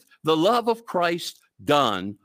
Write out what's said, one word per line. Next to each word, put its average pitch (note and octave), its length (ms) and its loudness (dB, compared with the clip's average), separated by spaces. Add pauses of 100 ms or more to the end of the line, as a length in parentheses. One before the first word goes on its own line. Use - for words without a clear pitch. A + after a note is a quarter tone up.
(240)
the D#3+ 120 2
love A3 320 2
of A3+ 180 -4
Christ F3 520 -4 (240)
done G2+ 600 0